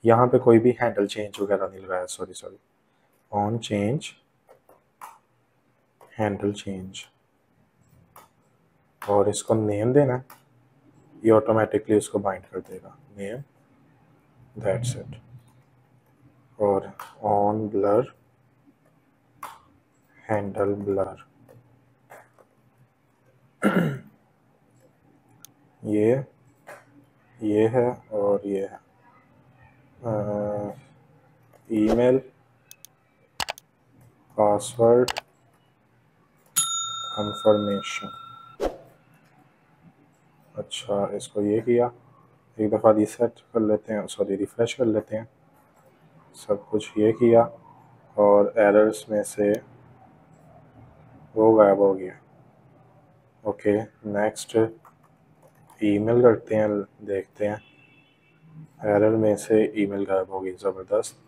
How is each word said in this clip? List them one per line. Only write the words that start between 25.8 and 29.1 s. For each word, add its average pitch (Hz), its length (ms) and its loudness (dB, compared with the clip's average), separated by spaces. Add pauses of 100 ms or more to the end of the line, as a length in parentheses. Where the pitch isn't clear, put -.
ये, 110 420 0 (1160)
ये 107 240 4
है 123 240 2
और 101 560 -4
ये 98 140 -4
है। 101 240 -12 (1200)